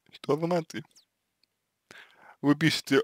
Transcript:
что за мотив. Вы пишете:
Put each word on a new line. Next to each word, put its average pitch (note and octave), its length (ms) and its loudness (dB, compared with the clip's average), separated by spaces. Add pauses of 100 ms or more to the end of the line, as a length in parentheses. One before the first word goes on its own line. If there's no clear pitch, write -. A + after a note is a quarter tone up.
(100)
что - 260 -4
за E3 120 -6
мотив. E3 360 -6 (1600)
Вы C#3+ 140 2
пишете: D3 480 2